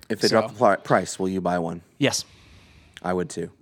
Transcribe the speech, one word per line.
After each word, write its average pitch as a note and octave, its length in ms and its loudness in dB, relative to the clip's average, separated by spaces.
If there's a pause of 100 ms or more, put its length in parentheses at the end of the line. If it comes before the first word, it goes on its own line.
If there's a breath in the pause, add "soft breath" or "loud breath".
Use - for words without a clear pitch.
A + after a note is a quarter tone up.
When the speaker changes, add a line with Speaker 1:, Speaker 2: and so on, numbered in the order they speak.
Speaker 1:
If G#2+ 120 -4
they G#2+ 80 2
Speaker 2:
So A2 120 4
Speaker 1:
drop A2 100 -4
the G#2+ 60 -18
pli-, G#2+ 260 4
price, G2+ 360 0
will F#2+ 100 0
you F#2+ 120 -2
buy F2+ 180 0
one? F2 220 -6 (180)
Speaker 2:
Yes. C3 260 0 (800 soft breath)
Speaker 1:
I F2+ 100 -2
would F2+ 180 -2
too. E2+ 180 -8 (120)